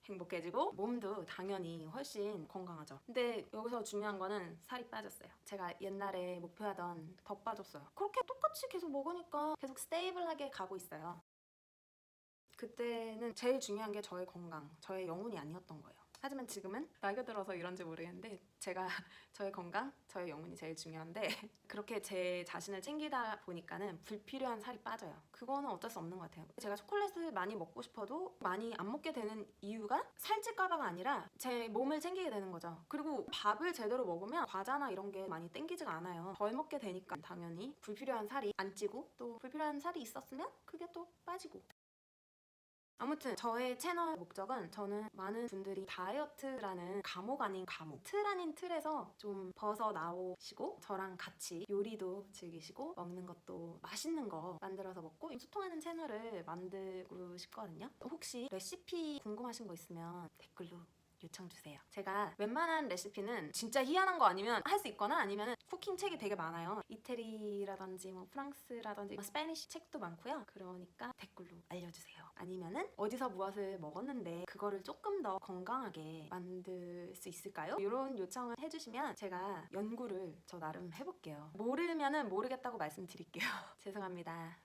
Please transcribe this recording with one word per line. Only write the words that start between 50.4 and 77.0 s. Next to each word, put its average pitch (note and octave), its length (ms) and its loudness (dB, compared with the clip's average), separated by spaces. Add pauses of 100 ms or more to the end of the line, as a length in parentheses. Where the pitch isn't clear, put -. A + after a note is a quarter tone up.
저랑 F#3+ 340 0
같이 F3 540 -4
요리도 G3+ 640 2
즐기시고 E3+ 640 -6
먹는 F3 280 -4
것도 E3+ 580 -8
맛있는 C#4+ 460 0
거 D#3+ 320 -2
만들어서 F#3+ 400 -4
먹고 D#3+ 380 -6
소통하는 F#4 400 -2
채널을 A#3 680 -2
만들고 F3+ 920 -4
싶거든요. F3+ 520 -8 (140)
혹시 B3+ 480 -4
레시피 D4+ 720 -2
궁금하신 A3+ 460 -2
거 F3 60 -4
있으면 E3+ 640 -6
댓글로 F3 400 -10 (480)
요청 F3 240 -8
주세요. D3 320 -12 (100)
제가 G3 480 2
웬만한 D4+ 500 4
레시피는 G3 640 0
진짜 B3 320 6
희한한 F4+ 360 8
거 A#3 60 12
아니면 G3 380 8
할 G4 140 6
수 G#4 80 2
있거나 A3+ 320 4
아니면은 A3+ 380 4 (120)
쿠킹 F#4 280 0
책이 F#4 220 2
되게 G#3 180 2
많아요. E3+ 520 0
이태리라든지 G3+ 1200 -2
뭐 F#3 180 -8
프랑스라든지 A3+ 840 -4
뭐 G3+ 80 -4
스페니쉬 D#4 440 -2
책도 D#4+ 300 -8
많고요. G#3+ 480 -2
그러니까 F#3 720 -8
댓글로 F3 400 -14 (140)
알려주세요. E3+ 520 -8 (140)
아니면은 F#3 600 -2
어디서 A#3+ 340 4
무엇을 G3 500 0
먹었는데 G3+ 640 -2
그거를 G3 380 0
조금 G4+ 360 0
더 G3 180 4
건강하게 F3+ 920 -2
만들 F3+ 840 -6